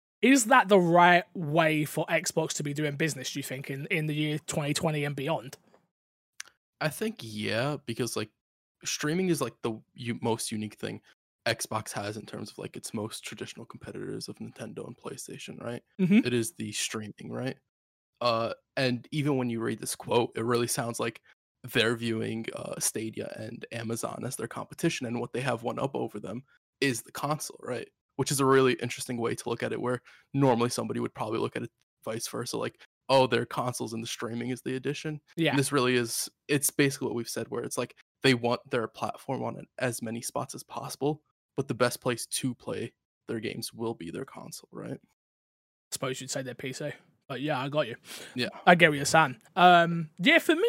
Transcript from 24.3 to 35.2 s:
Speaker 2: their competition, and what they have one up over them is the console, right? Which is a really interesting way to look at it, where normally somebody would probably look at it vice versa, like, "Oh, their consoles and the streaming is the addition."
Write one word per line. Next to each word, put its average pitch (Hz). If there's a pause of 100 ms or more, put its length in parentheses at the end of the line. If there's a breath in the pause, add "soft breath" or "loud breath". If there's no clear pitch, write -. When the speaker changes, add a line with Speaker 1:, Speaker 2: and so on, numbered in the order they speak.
Speaker 2:
their 117
competition, -
and 117
what 117
they 123
have 120
one 120
up 139
over 123
them 110 (380)
is 127
the -
console, -
right? 120 (300)
Which 139
is 135
a 139
really 131
interesting -
way 117
to -
look 120
at 113
it, 110
where 123 (320 soft breath)
normally 123
somebody 117
would 117
probably 110
look -
at 120
it 113 (340)
vice 113
versa, 120
like, 117 (300 soft breath)
"Oh, 131
their 117
consoles 123
and 113
the 117
streaming 120
is 120
the 131
addition." 147 (160 soft breath)